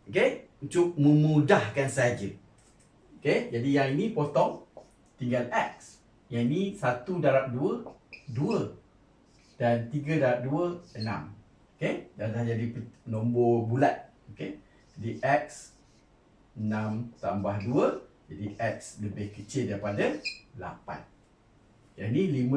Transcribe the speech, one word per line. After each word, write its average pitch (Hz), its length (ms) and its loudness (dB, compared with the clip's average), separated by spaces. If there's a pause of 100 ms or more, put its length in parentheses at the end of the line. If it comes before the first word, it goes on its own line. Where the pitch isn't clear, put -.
(100)
Okey? 220 480 2
Untuk 170 400 0
memudahkan 147 880 6
saja. 120 400 0 (960)
Okey? - 320 0
Jadi, 120 140 -2 (100)
yang 131 160 2
ini 208 160 0
potong, 151 560 0 (480)
tinggal 120 400 -2
X. - 480 -4 (240)
Yang 120 240 0
ni 180 120 0 (120)
satu - 480 -2
darab 131 320 4
dua, 214 320 -2 (400)
dua. 139 480 -2 (800)
Dan 117 400 2
tiga 151 240 0
darab 120 240 2
dua, 147 220 0 (340)
enam. 98 320 -6 (480)
Okey? - 400 -4
Dan 107 160 -4
dah 117 80 -2
jadi 117 320 -2
pe-, - 160 -12 (160)
nombor 117 640 2
bulat. - 400 0 (240)
Okey? - 240 -10 (400)
Jadi, 113 240 -8
X - 560 -2 (800)
enam 110 640 -4
tambah 98 320 -2 (160)
dua. 147 320 2 (320)
Jadi, 104 240 -8
X - 480 -4
lebih 104 240 -6
kecil - 400 -6
daripada 104 480 -2 (400)
lapan. - 480 -12 (960)
Yang 107 160 -4
ni 190 60 4 (100)
lima 127 240 2